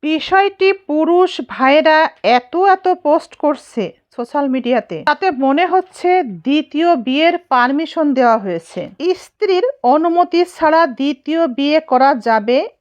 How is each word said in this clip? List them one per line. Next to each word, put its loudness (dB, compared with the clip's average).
বিষয়টি 0
পুরুষ 0
ভাইরা 2
এত 0
এত 0
পোস্ট 0
করছে -4
সোশ্যাল -6
মিডিয়াতে, -4
তাতে -2
মনে 0
হচ্ছে -2
দ্বিতীয় -2
বিয়ের 0
পারমিশন 0
দেওয়া 2
হয়েছে। -8
স্ত্রীর -2
অনুমতি 2
ছাড়া 2
দ্বিতীয় -4
বিয়ে 0
করা 4
যাবে 0